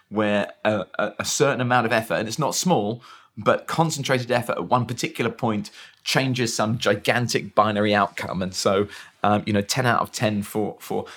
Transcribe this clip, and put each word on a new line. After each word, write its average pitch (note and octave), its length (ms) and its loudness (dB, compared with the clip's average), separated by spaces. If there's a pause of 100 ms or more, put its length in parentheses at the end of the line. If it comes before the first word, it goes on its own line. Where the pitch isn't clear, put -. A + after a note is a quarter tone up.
where G#2 440 0 (120)
a, G#2+ 220 0 (120)
a, G#2 220 -2
a - 40 -4
certain C#3 360 0
amount B2 260 2
of A2+ 60 -2
effort, A2+ 220 2
and G2+ 120 0
it's A2 120 -8
not C#3 160 0
small, B2 480 0 (380)
but A2+ 280 2
concentrated C3 640 0
effort A#2+ 240 0
at F2 120 -4
one A#2+ 160 4
particular A#2+ 460 -4
point G#2+ 400 -2 (320)
changes B2+ 520 0
some A2 220 0
gigantic A#2 800 0
binary G#2 400 4
outcome. G2+ 480 0
And F#2+ 100 -6
so, G2+ 360 0 (340)
um, G#2 240 2
you G#2+ 60 0
know, G2+ 80 2
ten B2+ 260 0
out A2+ 140 4
of - 100 -4
ten G#2 320 -2
for, G#2 380 -4
for G2+ 260 -4 (100)